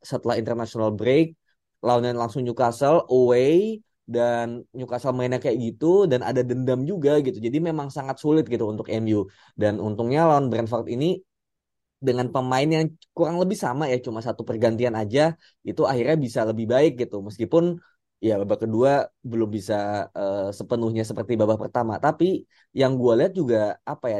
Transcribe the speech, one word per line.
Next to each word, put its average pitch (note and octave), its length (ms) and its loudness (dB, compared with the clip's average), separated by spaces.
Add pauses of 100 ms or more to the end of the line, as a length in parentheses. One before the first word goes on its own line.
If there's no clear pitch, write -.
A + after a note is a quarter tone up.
setelah A#2+ 320 -4
international A2+ 560 -2
break, C3 480 2 (480)
lawannya A#2+ 320 2
langsung A#2 240 -4
Newcastle B2 720 2
away, C3+ 640 4 (320)
dan A#2 640 -2
Newcastle B2+ 400 -4
mainnya B2+ 240 0
kayak B2+ 160 0
gitu, D3 560 2
dan B2 160 0
ada B2 160 0
dendam B2+ 400 -2
juga D3 400 2
gitu. A#2 160 -2
Jadi A#2+ 240 -2
memang D3+ 320 -4
sangat C3+ 240 -8
sulit D3+ 320 2
gitu A2+ 160 -2
untuk G#2+ 240 -6
M A2 240 -2
U. G2 160 -2 (240)
Dan G#2 240 0
untungnya A#2 480 0
lawan C#3+ 240 4
Brentford A2+ 400 -2
ini D3 320 -2 (800)
dengan B2 320 0
pemain C3 320 0
yang D#3+ 240 0 (240)
kurang E3 240 0
lebih F#3 160 0
sama D3+ 320 -4
ya, B2+ 160 0
cuma A2+ 160 -8
satu A2+ 240 -6
pergantian A2+ 560 0
aja, C#3 400 0 (240)
itu C#3+ 240 -2
akhirnya C3+ 320 0
bisa A#2+ 240 -2
lebih A2 240 -2
baik B2 400 2
gitu. G2+ 160 -10
Meskipun D#3+ 560 0 (460)
ya G#2+ 160 2
babak G#2 240 -2
kedua B2 400 2 (160)
belum A2+ 320 -4
bisa, G#2 640 -4
eh, G2 320 -4
sepenuhnya A2+ 560 -4
seperti A2+ 320 -6
babak G#2+ 320 2
pertama. A2+ 320 -4
Tapi D#3+ 480 0 (240)
yang C3 240 2
gue A#2+ 240 4
lihat F#3 160 2
juga A2+ 480 0
apa C3+ 240 -8
ya, G#2+ 120 -2